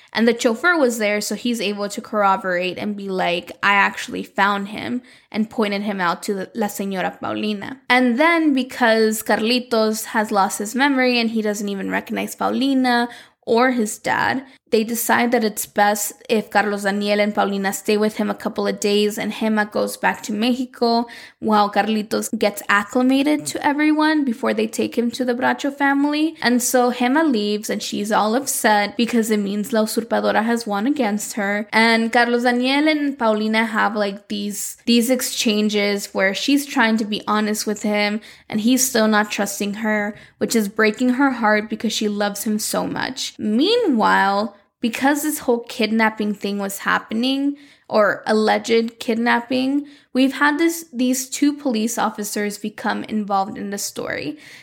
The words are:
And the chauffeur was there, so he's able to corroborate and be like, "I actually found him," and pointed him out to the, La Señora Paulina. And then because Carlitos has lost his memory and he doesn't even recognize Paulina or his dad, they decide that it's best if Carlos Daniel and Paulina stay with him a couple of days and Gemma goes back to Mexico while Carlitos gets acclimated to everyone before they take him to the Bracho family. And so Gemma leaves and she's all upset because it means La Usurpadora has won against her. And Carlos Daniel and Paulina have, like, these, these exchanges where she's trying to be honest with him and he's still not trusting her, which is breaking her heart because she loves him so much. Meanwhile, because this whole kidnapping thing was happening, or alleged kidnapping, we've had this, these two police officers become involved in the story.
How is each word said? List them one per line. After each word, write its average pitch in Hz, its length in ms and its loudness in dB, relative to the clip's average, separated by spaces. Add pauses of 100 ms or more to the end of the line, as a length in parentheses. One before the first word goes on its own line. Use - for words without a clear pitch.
(120)
And 220 140 2
the 233 120 4
chauffeur 254 400 2
was 240 180 2
there, 208 240 0
so 208 140 -6
he's 233 260 -4
able 202 300 -4
to 214 100 -8
corroborate 190 800 0
and 208 180 -6
be 196 120 -10
like, 180 440 -2 (100)
"I 202 120 2
actually 196 480 0
found 202 460 0
him," 240 340 -8 (280)
and 214 200 -2
pointed 202 320 -2
him 202 180 -4
out 175 240 -2
to 208 100 -4
the, 185 200 -6
La 214 140 -2
Señora 190 520 -6
Paulina. 214 680 -6
And 247 300 4
then 320 360 4
because 220 680 2
Carlitos 220 840 0 (100)
has 220 140 0
lost 202 280 2
his 208 160 -6
memory 254 440 2
and 226 120 0
he 220 120 -2
doesn't 208 260 -2
even 196 220 -6
recognize 202 440 -6
Paulina 240 760 2 (340)
or 247 300 2
his 220 260 -2
dad, - 460 -2 (260)
they 226 120 4
decide 233 480 0
that 233 140 2
it's 214 200 -4
best 208 480 0 (160)
if 214 220 0
Carlos 202 320 2
Daniel 202 380 0
and 208 120 2
Paulina 196 400 0
stay 214 240 0
with 214 200 2
him 208 120 -2
a 202 60 -2
couple 202 320 -4
of 202 140 -2
days 208 360 2
and 190 160 -4
Gemma 220 340 0
goes 208 300 -4
back 190 280 -2
to - 80 -6
Mexico 240 720 0 (320)
while 208 320 2
Carlitos 214 640 -2
gets 208 320 -2
acclimated 269 800 2
to - 180 -6
everyone 302 600 2
before 226 280 -2
they 220 140 0
take 220 320 -2
him 233 140 0
to 262 120 -4
the 240 120 0
Bracho 254 360 0
family. 285 720 0
And 240 180 2
so 247 320 2
Gemma 247 300 2
leaves 208 480 0
and 202 100 -4
she's 208 300 -6
all 208 240 2
upset 208 640 0
because 226 340 0
it 214 60 2
means 202 360 -2
La 220 100 2
Usurpadora 214 600 0
has 233 240 -2
won 202 220 -2
against 226 460 -2
her. 208 380 -2
And 226 400 2
Carlos 240 300 2
Daniel 254 460 2
and 285 280 0
Paulina 220 500 0
have, 214 280 0
like, 202 320 -4
these, 202 500 -8 (100)
these 233 220 4
exchanges 208 960 0
where 196 280 0
she's 277 320 0
trying 220 300 2
to 220 80 -2
be 208 240 -6
honest 214 400 -2
with 208 140 -4
him 208 380 -2 (280)
and 220 140 -4
he's 254 240 2
still 220 200 2
not 214 240 2
trusting 202 440 -4
her, 214 420 -4 (220)
which 208 180 -2
is 214 120 2
breaking 220 420 0
her 269 200 2
heart 214 400 0
because 214 220 -4
she 214 160 -2
loves 202 340 -2
him 214 160 -2
so - 260 -2
much. - 540 -6
Meanwhile, 214 1160 2 (260)
because 269 420 0
this 302 180 -4
whole 233 200 0
kidnapping 214 720 0
thing 202 240 -4
was 196 220 -6
happening, 262 760 0 (320)
or 208 380 2
alleged 220 720 2
kidnapping, 240 840 0 (260)
we've 269 220 2
had 294 240 2
this, 330 340 0
these 254 360 0
two 294 240 2
police 233 460 -2
officers 208 600 -4
become 208 460 -6
involved 202 520 -2
in 202 140 -8
the 202 80 -6
story. - 600 -6 (240)